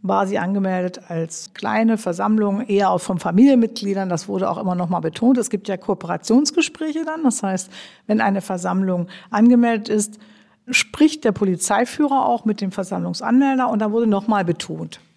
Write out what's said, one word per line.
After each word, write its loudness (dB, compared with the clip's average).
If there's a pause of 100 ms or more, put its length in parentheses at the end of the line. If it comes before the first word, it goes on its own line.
war 0
sie -2
angemeldet -2
als -8
kleine 0
Versammlung, 0
eher 2
auch 0
von -4
Familienmitgliedern. 2
Das -4
wurde -2
auch -4
immer -2
noch -2
mal 0
betont. 2
Es -2
gibt -6
ja -4
Kooperationsgespräche -2
dann. -6
Das 0
heißt, -4 (340)
wenn 0
eine 2
Versammlung -2 (240)
angemeldet 4
ist, -2 (500)
spricht 0
der 2
Polizeiführer 0
auch 0
mit 0
dem -4
Versammlungsanmelder. 0
Und 0
da 0
wurde 2
noch 0
mal 2
betont -6 (160)